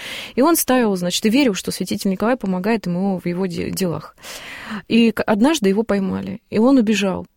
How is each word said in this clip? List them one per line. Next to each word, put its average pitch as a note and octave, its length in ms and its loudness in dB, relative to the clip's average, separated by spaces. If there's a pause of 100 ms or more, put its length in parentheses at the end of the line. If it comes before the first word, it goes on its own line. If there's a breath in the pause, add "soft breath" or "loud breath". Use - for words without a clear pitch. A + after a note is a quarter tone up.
(340 loud breath)
И A3+ 80 2
он E4 140 4
ставил, B3 400 2
значит, F3 280 -4
и A3 60 4
верил, B3 240 2
что - 160 -6
святитель G3+ 400 -4
Николай G#3+ 260 0
помогает G3 480 -2
ему F#3 340 -2
в F3 80 -6
его F3 200 -2
де-, E3 240 -6
делах. E3+ 440 -4 (760 loud breath)
И A#3 220 6
к-, - 120 -4
однажды A3 480 2
его G#3 140 2
поймали, F#3+ 680 -4
и - 80 -2
он B3+ 180 6
убежал. G3 500 2 (100)